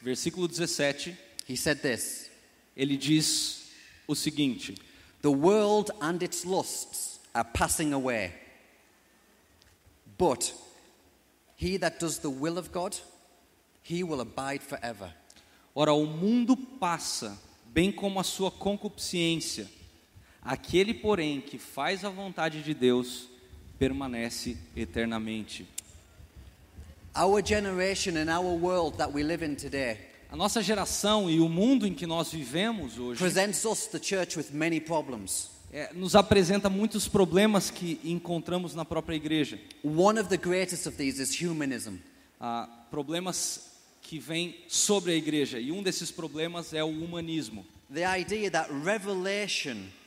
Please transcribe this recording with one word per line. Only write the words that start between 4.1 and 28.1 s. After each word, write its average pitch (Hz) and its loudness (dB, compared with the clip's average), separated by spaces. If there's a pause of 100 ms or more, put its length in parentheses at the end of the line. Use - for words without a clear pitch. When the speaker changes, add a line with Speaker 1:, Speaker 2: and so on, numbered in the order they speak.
Speaker 1:
seguinte: 139 -2 (460)
Speaker 2:
"The 147 4
world 208 4
and 165 -2
its - -6
lusts - -4 (140)
are 117 0 (100)
passing 156 0
away, 123 0 (1900)
but 143 2 (1000)
he 180 -2
that 170 0
does 165 -2
the 151 -4
will 147 -2
of 170 -10
God, 185 -4 (880)
he 175 -4
will 151 -2
abide 135 -6
forever." 101 -8 (640)
Speaker 1:
"Ora, 151 4
o 151 4
mundo 214 2
passa, 151 -4 (280)
bem 170 2
como 196 -4
a 180 0
sua - -2
concupiscência. 170 -2 (720)
Aquele, 180 0
porém, 156 0
que - -14
faz 175 -4
a 208 -4
vontade 175 -6
de 151 -2
Deus, 123 2 (500)
permanece 127 -2 (180)
eternamente." 110 -4 (1500)
Speaker 2:
Our 190 4
generation 190 0